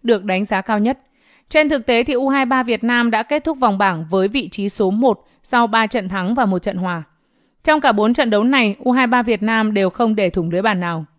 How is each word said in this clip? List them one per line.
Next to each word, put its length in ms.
được 200
đánh 220
giá 160
cao 180
nhất. 200
Trên 200
thực 160
tế 180
thì 100
U 160
hai 160
ba 180
Việt 200
Nam 280
đã 120
kết 200
thúc 160
vòng 180
bảng 320
với 180
vị 220
trí 200
số 200
một 360
sau 240
ba 200
trận 220
thắng 260
và 100
một 140
trận 180
hòa. 260
Trong 180
cả 100
bốn 220
trận 160
đấu 140
này, 400
U 80
hai 160
ba 160
Việt 200
Nam 300
đều 160
không 260
để 140
thủng 220
lưới 100
bàn 180
nào. 260